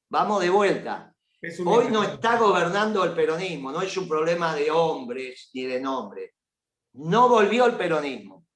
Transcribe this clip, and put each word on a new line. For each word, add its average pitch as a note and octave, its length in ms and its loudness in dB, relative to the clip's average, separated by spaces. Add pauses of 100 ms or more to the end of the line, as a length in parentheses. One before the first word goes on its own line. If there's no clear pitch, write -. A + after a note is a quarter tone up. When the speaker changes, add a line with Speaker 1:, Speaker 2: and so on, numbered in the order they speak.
Speaker 1:
Vamos F#3+ 340 0
de F3 80 0
vuelta. D#3+ 640 0 (260)
Speaker 2:
Es E3+ 180 -12
un F3 100 -4
Speaker 1:
Hoy A#3+ 200 4
no A3 140 0
Speaker 2:
invento. G3+ 120 -2
Speaker 1:
está A#3 220 0
gobernando G3+ 680 2
el E3+ 80 0
peronismo, D#3+ 600 -2
no E3 100 -4
es F#3+ 140 -6
un F#3 120 -6
problema E3 460 0
de D3 160 0
hombres C3 840 -4
ni B2+ 100 -6
de B2+ 160 -4
nombre. G#2+ 540 -8 (600)
No F#3 340 2
volvió A3+ 380 4
el A#3 100 0
peronismo. D3 800 -4